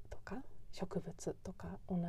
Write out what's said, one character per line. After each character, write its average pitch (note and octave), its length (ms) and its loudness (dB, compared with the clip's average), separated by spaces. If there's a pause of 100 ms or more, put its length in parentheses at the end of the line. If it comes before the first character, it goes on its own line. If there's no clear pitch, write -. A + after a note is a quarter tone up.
と - 100 -2
か B3+ 240 -2 (280)
植 F#3 280 2
物 - 340 0 (100)
と F#3+ 100 -2
か、 F3+ 340 -4
同 F#3 100 4 (120)